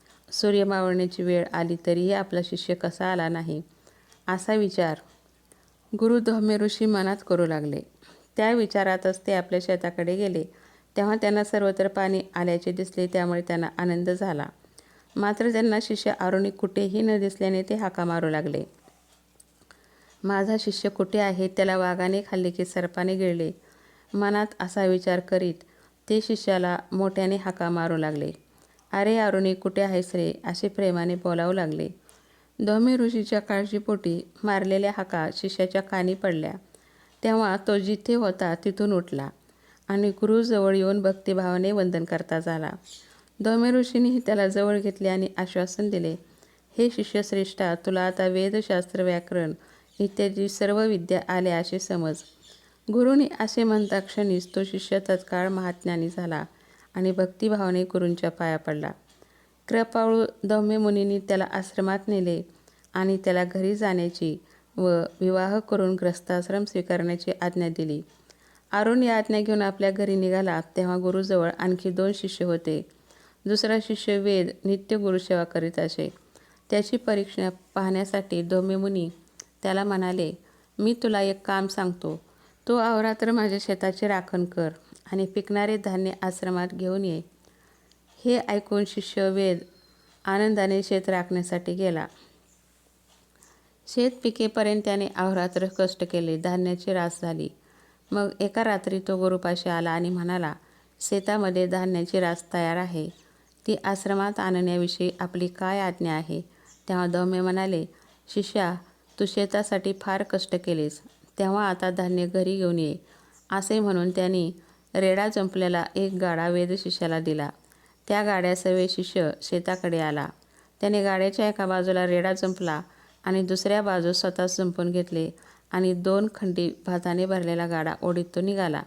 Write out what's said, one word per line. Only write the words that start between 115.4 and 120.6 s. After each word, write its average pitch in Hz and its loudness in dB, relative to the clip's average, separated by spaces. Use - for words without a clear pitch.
एक 190 0
गाडा 175 0
वेद 175 0
शिष्याला 165 -2
दिला. 156 -2
त्या 208 2
गाड्यासर्वे 185 2
शिष्य 180 -2
शेताकडे 180 -2
आला. 147 -2